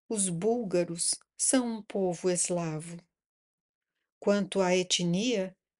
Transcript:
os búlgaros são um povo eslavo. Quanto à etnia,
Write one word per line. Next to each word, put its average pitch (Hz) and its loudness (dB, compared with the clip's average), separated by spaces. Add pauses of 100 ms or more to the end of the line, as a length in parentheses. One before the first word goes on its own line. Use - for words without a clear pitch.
os 202 0
búlgaros 175 0 (220)
são 254 2
um 226 -6
povo 185 -2
eslavo. 170 -2 (1200)
Quanto 202 2
à 180 4
etnia, 185 0 (260)